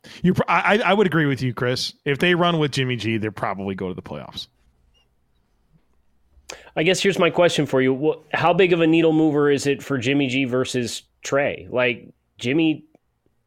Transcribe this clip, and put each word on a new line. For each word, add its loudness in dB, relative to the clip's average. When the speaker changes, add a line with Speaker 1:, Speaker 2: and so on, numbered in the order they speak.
Speaker 1:
You, 4
pr-, -2
I, 2
I, 0
I 4
would 4
agree 0
with -2
you, -2
Chris. -4
If -2
they 4
run 2
with 0
Jimmy -2
G, -2
they'll -4
probably -6
go -6
to -6
the -14
playoffs. -14
Speaker 2:
I -2
guess 2
here's 0
my 4
question 2
for 0
you. 2
Wha-, -2
how 2
big 4
of 2
a 4
needle 4
mover 2
is 0
it -2
for -4
Jimmy 0
G -2
versus -4
Trey? -4
Like, -2
Jimmy, 0